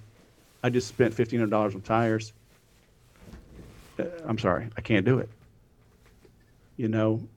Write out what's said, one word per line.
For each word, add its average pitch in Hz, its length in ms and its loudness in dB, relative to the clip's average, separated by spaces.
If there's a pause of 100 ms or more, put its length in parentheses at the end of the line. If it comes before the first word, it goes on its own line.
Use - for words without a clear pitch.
(640)
I 127 60 2
just 123 200 0
spent 113 260 2
fifteen 120 260 0
hundred 110 120 0
dollars 107 220 2
on 95 60 -10
tires. 110 540 0 (1600)
Uh, - 60 -4 (200)
I'm 117 140 -4
sorry, 95 380 0
I - 40 -8
can't 104 260 2
do 127 120 4
it." - 100 -6 (1500)
You 113 120 -2
know, 110 480 0